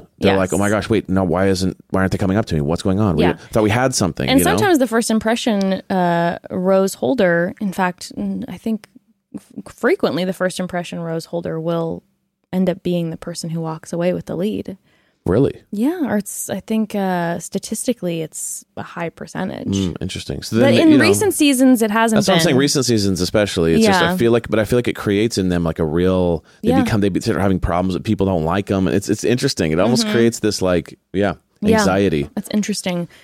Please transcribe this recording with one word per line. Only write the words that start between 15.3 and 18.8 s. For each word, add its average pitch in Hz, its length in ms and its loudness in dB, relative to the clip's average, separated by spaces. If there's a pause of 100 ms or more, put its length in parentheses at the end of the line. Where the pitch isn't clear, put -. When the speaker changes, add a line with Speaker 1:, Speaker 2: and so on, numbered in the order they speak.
Speaker 2:
Yeah, 285 360 -2
or 208 120 -2
it's, - 320 -8
I 196 100 -6
think, 220 340 -4
uh, 180 440 -2
statistically, 185 840 -6
it's - 420 -10 (140)
a - 60 -10